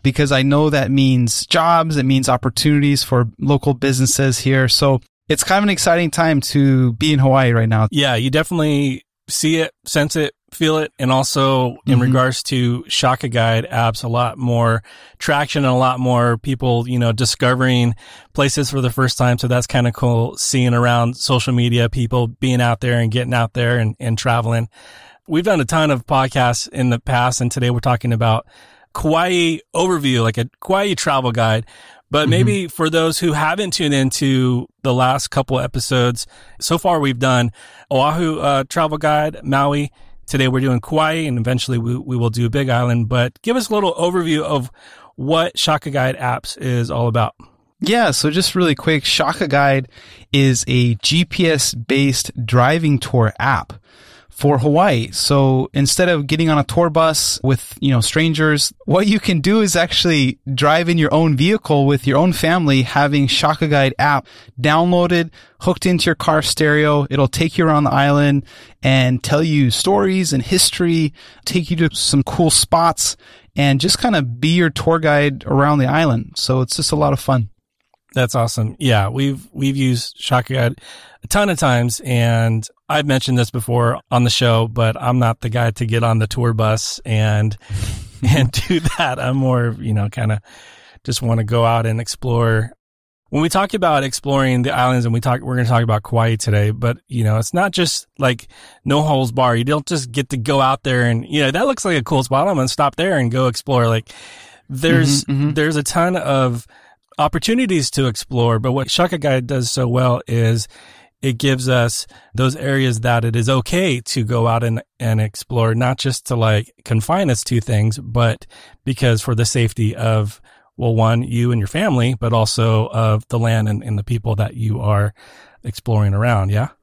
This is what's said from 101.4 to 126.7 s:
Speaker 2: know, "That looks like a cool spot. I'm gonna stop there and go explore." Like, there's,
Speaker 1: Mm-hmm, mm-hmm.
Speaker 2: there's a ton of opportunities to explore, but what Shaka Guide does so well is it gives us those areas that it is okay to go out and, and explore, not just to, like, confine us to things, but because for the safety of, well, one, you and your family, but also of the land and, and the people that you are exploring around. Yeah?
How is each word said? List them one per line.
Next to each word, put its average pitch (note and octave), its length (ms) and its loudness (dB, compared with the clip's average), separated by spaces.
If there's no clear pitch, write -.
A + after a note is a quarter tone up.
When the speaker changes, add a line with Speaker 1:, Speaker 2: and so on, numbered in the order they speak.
Speaker 2:
know, C3+ 100 2
"That F3+ 160 0
looks C4 180 -2
like E3+ 140 0
a A#2 60 -2
cool C3+ 180 0
spot. C3+ 240 0
I'm D3+ 80 0
gonna C3 140 0
stop C#3+ 260 0
there F3 240 0
and A#2+ 140 0
go C3 160 0
explore." A#2+ 400 0
Like, A2+ 240 -2
there's, C#3 560 2
Speaker 1:
Mm-hmm, C#3+ 80 -4
mm-hmm. C#3 220 0
Speaker 2:
there's D3+ 200 0
a D3 80 -2
ton F3 340 0
of C3 520 -2
opportunities F#3 760 0
to C3+ 140 0
explore, A#2 520 0
but B2 140 -2
what C3 180 -4
Shaka F3 280 0
Guide C3 280 0
does B2+ 240 -4
so B2 180 -2
well B2 380 0
is A#2 420 0
it C3 160 -2
gives C3 300 -2
us B2 400 0
those B2+ 220 0
areas C3 440 -2
that A#2 240 0
it A#2 120 -2
is A#2 120 0
okay C3+ 520 0
to A#2 240 -4
go A#2 240 0
out A#2 160 0
and, A2+ 180 -2
and A2+ 220 0
explore, A2+ 540 -2
not B2 220 0
just - 300 -6
to, B2+ 100 -4
like, A2+ 360 0
confine D3+ 460 0
us A2+ 140 -2
to A#2 160 0
things, A2 380 0
but A#2 480 -2
because B2 380 0
for B2 120 -2
the A2+ 100 0
safety A2+ 500 0
of, A2 460 -2
well, A#2 180 -2
one, A2+ 280 2
you A#2+ 300 0
and A2+ 80 0
your G2 80 -2
family, C3 500 0
but A#2 140 -2
also A2+ 560 2
of A2 400 0
the A#2+ 100 -2
land A2+ 300 0
and, G#2 160 -4
and G#2+ 120 -4
the G2+ 80 -4
people A2+ 300 -4
that G2+ 200 -2
you G#2+ 260 -4
are G#2 340 0
exploring G#2 520 -2
around. G#2 360 0
Yeah? A2 200 -2